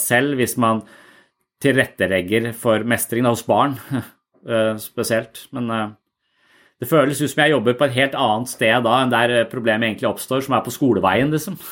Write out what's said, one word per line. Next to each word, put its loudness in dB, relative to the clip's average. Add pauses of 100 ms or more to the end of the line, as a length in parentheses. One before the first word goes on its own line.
selv 0
hvis -2
man 2 (840)
tilrettelegger 0
for 0
mestring -2
da, 2
hos -4
barn, 2 (120)
<laughs> -4 (500)
eh, 0
spesielt. -4 (100)
Men, -6
eh, -6 (920)
det -6
føles 2
ut -2
som -2
jeg 4
jobber 2
på 2
et -4
helt 0
annet 0
sted 2
da 2
enn 0
der, 2
eh, 2
problemet 0
egentlig -2
oppstår, -4
som 0
er -2
på -8
skoleveien, 2
liksom. -4 (160)